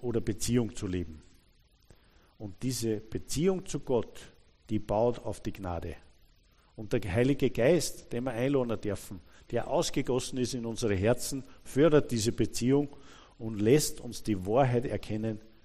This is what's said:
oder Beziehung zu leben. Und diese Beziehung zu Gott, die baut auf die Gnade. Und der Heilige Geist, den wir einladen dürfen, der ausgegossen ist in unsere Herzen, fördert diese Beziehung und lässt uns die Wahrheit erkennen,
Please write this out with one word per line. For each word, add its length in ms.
oder 200
Beziehung 560
zu 100
leben. 360
Und 240
diese 380
Beziehung 680
zu 140
Gott, 520
die 100
baut 420
auf 200
die 120
Gnade. 440
Und 160
der 80
Heilige 380
Geist, 600
den 120
wir 80
einladen 480
dürfen, 400
der 180
ausgegossen 720
ist 160
in 100
unsere 300
Herzen, 500
fördert 480
diese 220
Beziehung 560
und 220
lässt 400
uns 220
die 240
Wahrheit 400
erkennen, 540